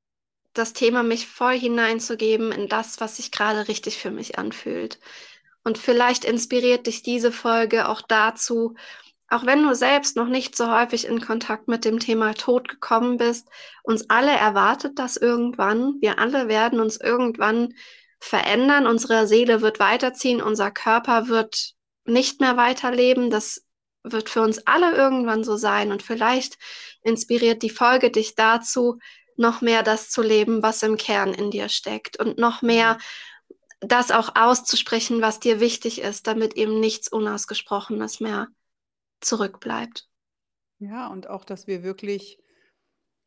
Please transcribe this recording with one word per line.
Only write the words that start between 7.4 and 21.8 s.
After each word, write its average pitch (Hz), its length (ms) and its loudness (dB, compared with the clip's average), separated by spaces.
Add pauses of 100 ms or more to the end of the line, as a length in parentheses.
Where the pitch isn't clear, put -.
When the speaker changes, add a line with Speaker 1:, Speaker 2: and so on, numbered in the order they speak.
Speaker 1:
auch 214 120 -4
dazu, 226 760 0 (540)
auch 240 160 0
wenn 285 180 6
du 277 120 4
selbst 277 400 2
noch 240 120 0
nicht 254 280 -2
so 233 160 0
häufig 233 360 2
in 233 140 -2
Kontakt 226 460 -6
mit 233 180 -2
dem 226 140 0
Thema 220 360 0
Tod 247 340 0
gekommen 240 480 0
bist, 233 320 -2 (340)
uns 220 260 -2
alle 254 220 4
erwartet 220 680 2
das 254 180 -6
irgendwann. 240 840 0
Wir - 180 0
alle 254 300 0
werden 226 300 2
uns 220 180 0
irgendwann 233 760 0 (460)
verändern. 254 680 2
Unsere 226 400 2
Seele 226 340 4
wird 214 180 0
weiterziehen, 247 640 0
unser 214 300 0
Körper 233 580 0
wird 226 440 -2 (320)